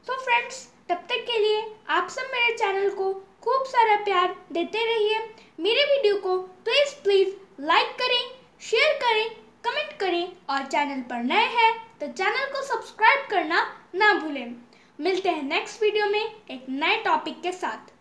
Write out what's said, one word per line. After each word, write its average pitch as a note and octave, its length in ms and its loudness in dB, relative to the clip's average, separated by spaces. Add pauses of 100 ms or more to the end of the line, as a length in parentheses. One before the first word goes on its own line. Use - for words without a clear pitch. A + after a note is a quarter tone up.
So C5 140 -6
फ्रेंड्स, B4 460 -4 (220)
तब F4 200 -2
तक A#4 180 -4
के A#4 120 -2
लिए G#4+ 280 2 (240)
आप F4+ 200 0
सब C5 220 -8
मेरे A#4 260 2
channel G4 360 0
को F#4+ 180 -2 (300)
खूब C5 240 2
सारा A4 380 4
प्यार F4+ 320 2 (160)
देते E4+ 340 -2
रहिए। A4 320 2 (420)
मेरे A#4+ 260 2
video C#5 320 4
को F#4 200 -2
प्लीज, C5+ 560 0
please G4 420 2 (240)
like E4+ 280 2 (100)
करें, B4 320 -2 (300)
share C#5+ 400 2
करें, A4 280 0 (360)
comment C#5+ 360 -4
करें F4+ 320 -2 (180)
और C#4 160 -2
channel C#4 340 -2 (100)
पर A#3+ 120 -6
नए F4+ 260 2
हैं A4+ 240 4 (280)
तो D4 80 -6
channel A4 440 -2
को C#5 140 -4
subscribe C5 640 2
करना F4 360 2 (280)
ना G#4 200 6
भूलें। C#4 420 -6 (420)
मिलते F#4 300 0
हैं D#4+ 140 0
next D#4+ 400 -4
video G#4 240 2
में G#4 140 0
एक E4+ 480 -10
नए D#4+ 360 0
topic D#4+ 380 -2
के F4+ 100 -4
साथ। D4+ 480 -8